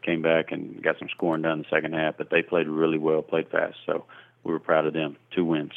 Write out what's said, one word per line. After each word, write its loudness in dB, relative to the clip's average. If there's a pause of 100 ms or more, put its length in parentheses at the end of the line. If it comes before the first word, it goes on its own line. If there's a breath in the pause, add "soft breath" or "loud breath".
came -2
back 2
and -8
got 0
some -12
scoring 0
done 0
in -2
the -8
second 0
half. 0
But -8
they 2
played 0
really 2
well, 2
played -2
fast. -2 (100)
So -4 (400 loud breath)
we -2
were -2
proud 2
of 0
them. -4 (180)
Two 2
wins. 0